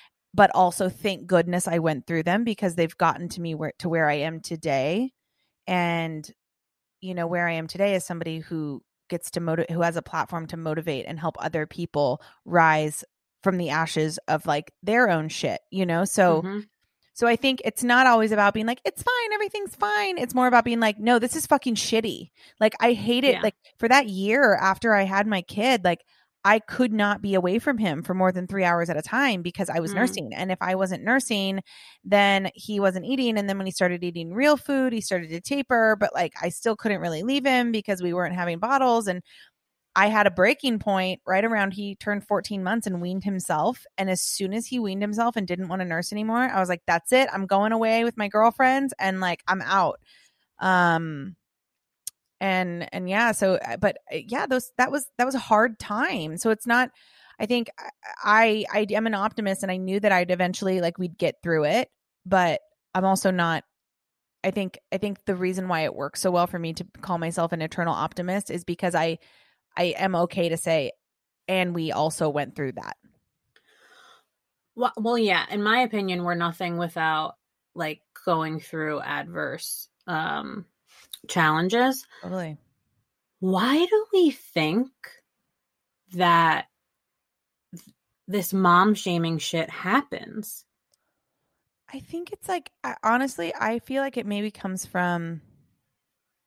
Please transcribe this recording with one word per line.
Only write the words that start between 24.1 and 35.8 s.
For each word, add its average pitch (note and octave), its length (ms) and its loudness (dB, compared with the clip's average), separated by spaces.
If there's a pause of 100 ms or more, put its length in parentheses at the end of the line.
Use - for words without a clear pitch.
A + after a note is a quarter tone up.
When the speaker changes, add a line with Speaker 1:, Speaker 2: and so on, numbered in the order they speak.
Speaker 1:
year G3+ 460 4
after F#3+ 400 2
I G3 80 4
had G3 240 0
my G3+ 160 0
kid, A3+ 420 0
like, E3+ 160 2 (440)
I G#3+ 140 6
could A#3+ 340 0
not G#3 280 0
be G3 140 -2
away F#3 240 2
from C4+ 200 0
him E3+ 240 0
for F3+ 120 -4
more F#3 160 4
than F3+ 160 -6
three G3 180 -2
hours F3 240 2
at D#3 80 -2
a D#3 60 -2
time A#3+ 400 0
because F3 260 -4
I D#3 120 -2
was E3 120 -6
Speaker 2:
Mm. - 20 -
Speaker 1:
nursing. F#3+ 400 -2
And F#3 160 -4
if F#3 100 -4
I F#3 140 0
wasn't F#3+ 280 -2
nursing, G3 580 0 (440)
then G3 500 4
he G#3 260 -6
wasn't F#3 260 2
eating. B3 300 0
And G3+ 120 -2
then G3 100 -2
when F#3+ 80 -4
he F#3+ 60 -4
started F3+ 320 0
eating E3+ 280 -6
real C#4+ 240 4
food, C4 360 0
he A3 80 -2
started E3+ 300 -4
to F3 100 -8
taper, A#3 580 2